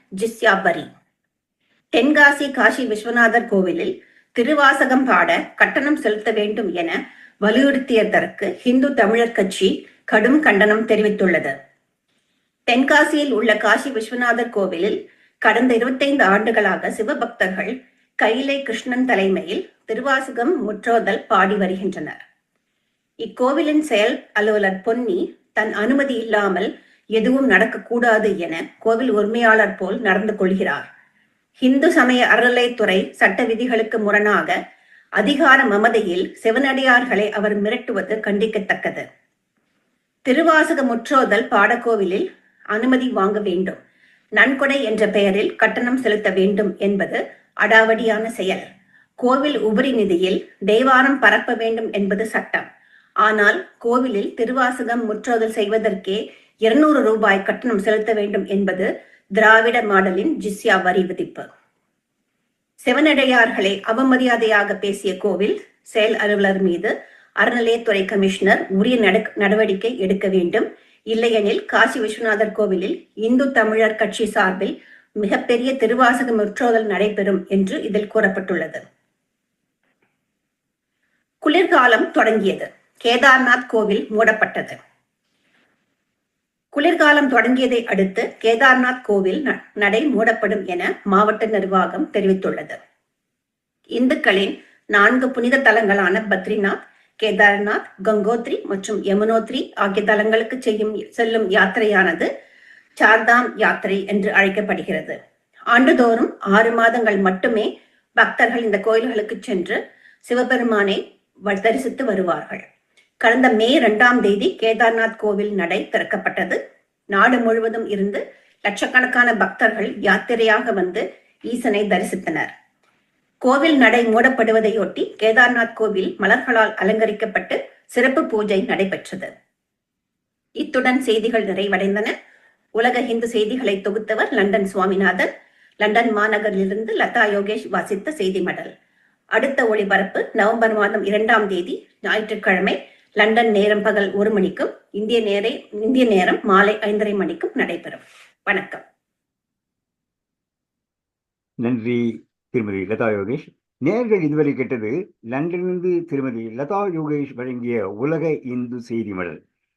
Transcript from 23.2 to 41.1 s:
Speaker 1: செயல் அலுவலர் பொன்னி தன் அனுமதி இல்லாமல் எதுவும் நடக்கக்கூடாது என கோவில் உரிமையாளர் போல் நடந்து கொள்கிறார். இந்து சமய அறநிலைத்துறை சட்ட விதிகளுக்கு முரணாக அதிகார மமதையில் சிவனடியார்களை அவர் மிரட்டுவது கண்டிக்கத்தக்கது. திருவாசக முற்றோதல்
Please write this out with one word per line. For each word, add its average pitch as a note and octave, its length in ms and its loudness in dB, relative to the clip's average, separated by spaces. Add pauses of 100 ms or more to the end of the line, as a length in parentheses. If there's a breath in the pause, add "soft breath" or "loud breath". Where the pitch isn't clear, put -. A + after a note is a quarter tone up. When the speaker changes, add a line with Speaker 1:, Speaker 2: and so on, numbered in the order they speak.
Speaker 1:
செயல் A3+ 360 0 (160)
அலுவலர் G#3 480 0
பொன்னி A3+ 380 -2 (340)
தன் G#3+ 200 -2
அனுமதி C4 420 0
இல்லாமல் G#3 520 -2 (420 soft breath)
எதுவும் B3+ 400 2
நடக்கக்கூடாது A3 880 2
என E3 180 -6 (240)
கோவில் A3+ 320 0
உரிமையாளர் G#3+ 640 0
போல் G3 240 -6
நடந்து G#3 360 0
கொள்கிறார். F#3 520 -2 (720)
இந்து C4 300 4
சமய B3 360 4
அறநிலைத்துறை A#3 720 2 (120)
சட்ட A3 320 0
விதிகளுக்கு A3+ 560 -2
முரணாக G3+ 500 0 (640 soft breath)
அதிகார C4+ 500 4
மமதையில் G#3 600 0 (140)
சிவனடியார்களை B3+ 880 2
அவர் G#3 320 -2
மிரட்டுவது G#3 580 -4
கண்டிக்கத்தக்கது. G3 840 -4 (1200)
திருவாசக D#4 580 4
முற்றோதல் A#3 640 0